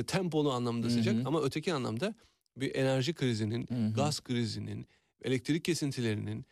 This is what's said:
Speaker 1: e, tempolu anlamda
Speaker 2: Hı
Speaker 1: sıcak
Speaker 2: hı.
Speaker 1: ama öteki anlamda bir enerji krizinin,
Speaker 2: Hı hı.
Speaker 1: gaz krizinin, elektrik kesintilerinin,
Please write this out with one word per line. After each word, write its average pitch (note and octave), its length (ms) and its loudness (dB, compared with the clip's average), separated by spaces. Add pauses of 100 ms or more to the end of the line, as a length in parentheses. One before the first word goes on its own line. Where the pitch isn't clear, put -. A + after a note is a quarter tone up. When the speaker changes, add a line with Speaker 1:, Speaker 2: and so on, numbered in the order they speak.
Speaker 1:
e, A#2 60 0
tempolu D#3 460 2
anlamda A#2+ 340 0
Speaker 2:
Hı A#2+ 40 2
Speaker 1:
sıcak A#2 240 4
Speaker 2:
hı. A#2 140 0
Speaker 1:
ama D#3 140 2
öteki D3 320 0
anlamda B2 400 -2 (420)
bir C3+ 180 -4
enerji C3+ 400 2
krizinin, A2+ 520 0
Speaker 2:
Hı A#2+ 80 -4
hı. A2 180 0
Speaker 1:
gaz C#3+ 280 0
krizinin, G#2+ 680 -4 (360)
elektrik C#3 420 0
kesintilerinin, A#2 880 -2